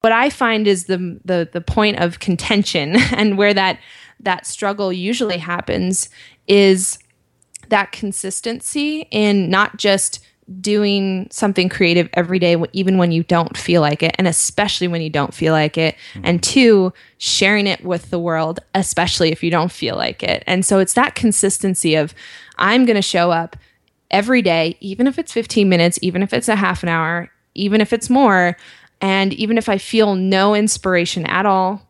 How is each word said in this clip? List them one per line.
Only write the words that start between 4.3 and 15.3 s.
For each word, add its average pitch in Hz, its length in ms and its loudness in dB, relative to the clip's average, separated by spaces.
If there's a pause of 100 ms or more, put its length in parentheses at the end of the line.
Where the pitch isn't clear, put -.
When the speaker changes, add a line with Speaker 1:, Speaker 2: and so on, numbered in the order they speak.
Speaker 1:
struggle 202 440 -4
usually 196 460 -4
happens 175 720 -4 (400)
is 190 500 4 (680)
that 202 240 0
consistency 254 1200 -6
in 202 400 0
not 196 260 0
just - 440 -2 (400)
doing 202 680 0
something 190 380 0
creative 175 460 2
every 175 260 0
day, 170 140 4
w-, 165 180 -2
even 190 260 0
when 175 140 2
you 165 100 0
don't 170 340 0
feel 175 240 0
like 147 220 0
it, 160 160 0
and 185 80 0
especially 185 600 -2
when 170 120 -4
you 156 80 -6
don't 147 240 -4